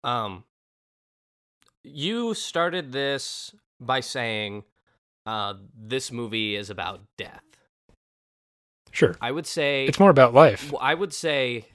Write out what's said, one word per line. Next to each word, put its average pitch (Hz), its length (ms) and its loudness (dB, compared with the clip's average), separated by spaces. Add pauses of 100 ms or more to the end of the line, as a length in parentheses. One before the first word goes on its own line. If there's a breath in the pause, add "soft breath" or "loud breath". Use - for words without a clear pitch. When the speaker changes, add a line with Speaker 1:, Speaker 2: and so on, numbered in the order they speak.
Speaker 1:
Um, 113 400 -6 (1400)
you 208 500 -4
started 170 580 -2
this 139 640 -6 (260)
by 131 200 -2
saying, 107 640 -6 (640)
uh, 104 300 -6 (220)
this 113 340 -8
movie 110 440 -4
is 101 140 -8
about 92 320 -8 (160)
death. - 240 -14 (1500)
Speaker 2:
Sure. 85 300 2
Speaker 1:
I 120 100 -4
would 156 160 -6
say 143 380 -2
Speaker 2:
It's 143 140 -2
more 196 120 10
about 131 220 8
life. 135 380 8
Speaker 1:
w-, 143 80 -6
I 139 140 0
would 185 200 -4
say 131 600 -4